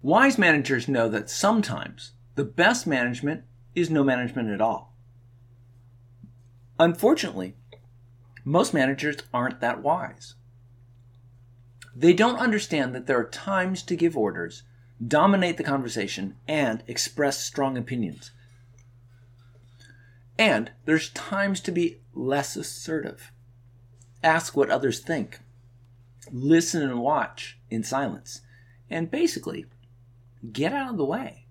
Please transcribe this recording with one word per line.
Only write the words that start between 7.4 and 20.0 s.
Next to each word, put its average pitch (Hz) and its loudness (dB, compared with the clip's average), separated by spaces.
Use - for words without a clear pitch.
most 160 2
managers 139 0
aren't 123 -2
that 120 -2
wise. - -4
They 160 6
don't 233 4
understand 175 0
that 123 -10
there 131 2
are 113 -4
times 190 -4
to 180 -2
give 165 0
orders, 90 -4
dominate 180 4
the - -6
conversation, 113 -4
and 131 -2
express - -4
strong 135 -2
opinions. 120 -6